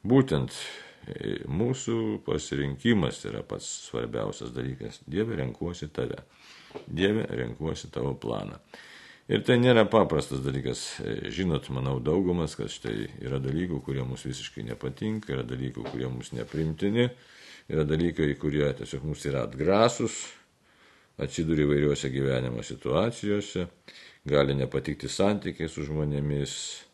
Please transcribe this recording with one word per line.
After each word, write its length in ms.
Būtent, 480
e, 420
mūsų 720
pasirinkimas 1040
yra 160
pats 240
svarbiausias 640
dalykas. 520
"Dieve, 280
renkuosi 540
tave. 340
Dieve, 420
renkuosi 640
tavo 240
planą." 460
Ir 160
tai 160
nėra 240
paprastas 560
dalykas. 420
E, 240
žinot, 400
manau, 320
daugumas, 560
kad 160
štai 380
yra 240
dalykų, 400
kurie 160
mums 240
visiškai 460
nepatinka, 640
yra 100
dalykų, 460
kurie 180
mums 240
neprimtini, 800
yra 160
dalykai, 460
kurie 240
tiesiog 260
mums 240
yra 160
atgrasus, 680
atsiduri 460
įvairiuose 420
gyvenimo 560
situacijose, 1000
gali 320
nepatikti 560
santykiai 560
su 160
žmonėmis 680